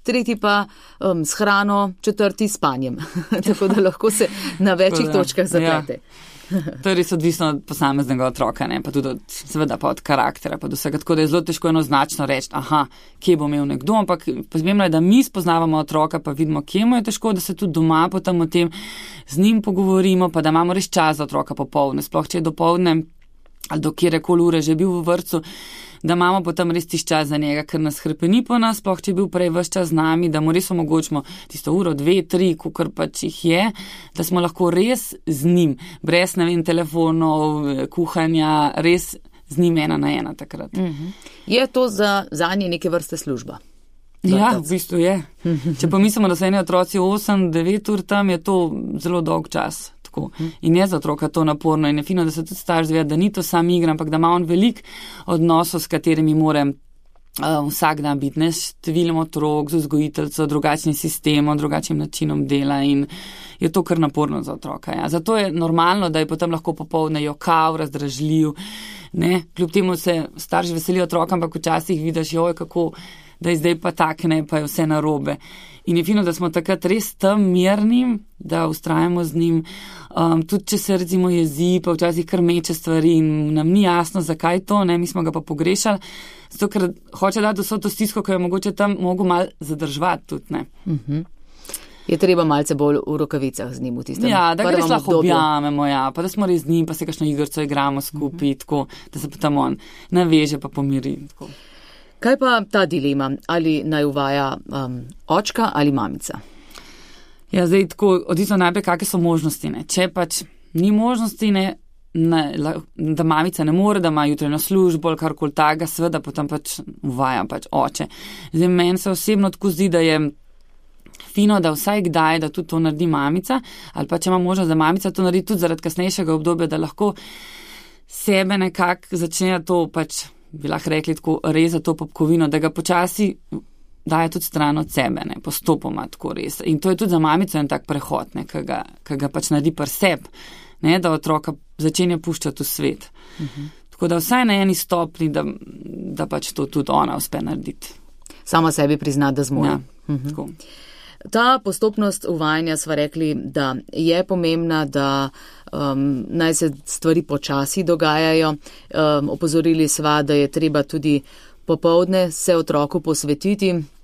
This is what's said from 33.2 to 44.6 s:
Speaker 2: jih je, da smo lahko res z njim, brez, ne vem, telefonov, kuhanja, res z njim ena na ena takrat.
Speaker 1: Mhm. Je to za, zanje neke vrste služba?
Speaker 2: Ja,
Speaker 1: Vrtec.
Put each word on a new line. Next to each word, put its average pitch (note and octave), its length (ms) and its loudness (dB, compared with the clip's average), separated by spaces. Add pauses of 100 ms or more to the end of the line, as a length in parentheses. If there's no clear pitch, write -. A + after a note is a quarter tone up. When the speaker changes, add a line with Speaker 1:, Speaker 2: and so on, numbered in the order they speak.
Speaker 2:
jih - 200 -6
je, E3+ 240 2 (460)
da E3 120 -4
smo F3+ 160 0
lahko F3 300 0
res A3 520 0
z C#3+ 240 -4
njim, E3+ 280 4 (240)
brez, E3+ 360 0
ne E3+ 120 2
vem, E3+ 160 0
telefonov, D#3+ 960 2 (280)
kuhanja, D#3+ 640 0 (260)
res E3+ 380 2 (280)
z C3+ 120 -10
njim E3+ 220 4
ena D#3 180 0
na C#3+ 160 0
ena C3 220 -4
takrat. - 380 -14
Speaker 1:
Mhm. E3+ 400 -4 (320)
Je B3 220 0
to B3+ 220 0
za, G3+ 400 0
zanje F3+ 400 -2
neke E3+ 200 -2
vrste E3+ 300 -4
služba? - 400 -8 (640)
Speaker 2:
Ja, F#3+ 240 4
Speaker 1:
Vrtec. G#3+ 120 2